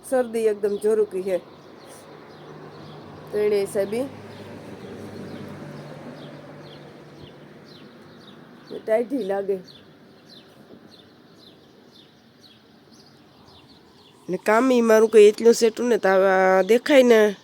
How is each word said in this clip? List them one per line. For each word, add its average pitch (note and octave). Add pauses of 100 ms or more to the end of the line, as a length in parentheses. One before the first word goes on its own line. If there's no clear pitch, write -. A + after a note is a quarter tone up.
શરદી A#3
એકદમ G#3
જોરુકી G#3
હે. F#3 (1900)
તો G#3
એને G#3
હિસાબે G3+ (4000)
ટાઈટી A3
લાગે. G3 (4000)
ને F3+
કામ A#3+
ઈ A#3+
મારું A3
કંઈ A3
એટલું A3+
સેટું A3+
ને A3+
તો F#3+
આ F#3+
દેખાય B3
ને A3